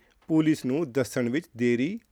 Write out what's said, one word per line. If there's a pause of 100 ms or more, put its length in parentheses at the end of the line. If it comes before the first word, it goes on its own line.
(300)
ਪੁਲਿਸ
ਨੂੰ
ਦੱਸਣ
ਵਿੱਚ (100)
ਦੇਰੀ (120)